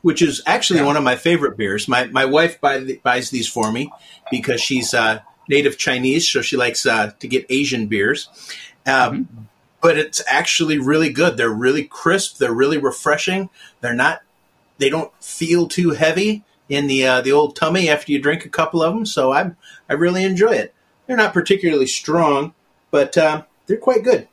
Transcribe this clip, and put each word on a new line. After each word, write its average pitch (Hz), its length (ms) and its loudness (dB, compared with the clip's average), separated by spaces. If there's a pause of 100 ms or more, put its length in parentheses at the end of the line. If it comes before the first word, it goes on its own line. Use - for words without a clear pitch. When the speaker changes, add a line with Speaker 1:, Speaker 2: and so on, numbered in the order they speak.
Speaker 1:
which 160 200 2
is 143 240 0
actually 175 360 0
Speaker 2:
Yeah. 143 40 2
Speaker 1:
one 143 120 2
of 143 60 0
my 127 120 2
favorite 143 420 0
beers. 104 300 -4
My, 156 200 0
my 131 180 2
wife 160 360 2
buy 139 180 0
the, 131 240 -8
buys 127 260 -2
these 120 180 -4
for 110 240 -2
me 135 200 -6 (380)
because 120 320 -4
she's, 127 320 -2
uh, 110 260 2 (300)
native 139 280 2
Chinese, 131 500 0
so 127 140 0
she - 160 -4
likes, 127 280 -2
uh, 110 340 0
to 131 80 -14
get 123 220 -2
Asian 131 380 -2
beers. 107 400 -2 (580)
Um, 135 80 2 (320)
Speaker 2:
Mm-hmm. 113 180 -20 (380)
Speaker 1:
but 165 160 4
it's 156 300 -4
actually 156 500 0
really 156 340 2
good. 151 260 2
They're 117 120 0
really 127 360 0
crisp. - 520 -2
They're 123 160 0
really 139 240 2
refreshing. 151 720 -2 (320)
They're 120 120 -4
not, 139 280 0 (560)
they 135 120 2
don't 156 220 -4 (120)
feel 170 440 -2
too 170 240 0
heavy 175 520 0 (260)
in 143 180 -2
the, 135 200 2
uh, 127 140 4
the 131 120 0
old 147 220 2
tummy 165 340 0
after 147 220 0
you 139 100 0
drink 151 240 -2
a - 40 -18
couple 160 340 -2
of 165 100 0
'em. 220 120 -4
So 131 280 0
I'm, 170 220 -2 (340)
I 139 40 0
really 175 300 0
enjoy 190 280 2
it. - 220 -2 (340)
They're 254 100 -2
not 214 160 2
particularly 170 540 2
strong, 151 680 0 (380)
but, 143 260 2
uh, 156 260 2 (240)
they're 208 100 0
quite 233 260 0
good. 240 300 0